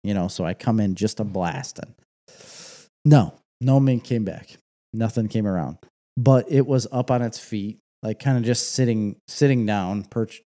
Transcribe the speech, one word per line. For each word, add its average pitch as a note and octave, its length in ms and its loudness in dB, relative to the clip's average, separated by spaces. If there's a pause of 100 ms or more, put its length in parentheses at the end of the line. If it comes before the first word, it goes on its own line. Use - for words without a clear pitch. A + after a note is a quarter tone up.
you G2+ 100 -2
know? F#2 140 -2
So F#2+ 160 -6
I E2 80 -4
come A2+ 260 -2
in G2 160 0
just G#2 260 -4
a G#2+ 40 -4
blasting. F#2+ 720 -8 (1080)
No, D3 300 6 (260)
no C3 200 4
mink C3 240 2
came A#2 200 -2
back. - 320 -12 (360)
Nothing A2+ 360 -2
came G#2+ 180 -2
around, E2+ 320 -4 (380)
but B2+ 340 4
it C#3 160 4
was B2+ 240 0
up B2 200 -2
on B2 120 2
its A2+ 160 -6
feet, G#2+ 400 -8 (240)
like, A2 160 -6
kinda C3 220 0
just A#2 320 -2
sitting, A2 440 0 (120)
sitting C3 380 2
down, G2+ 380 -2
perched, - 380 -8 (140)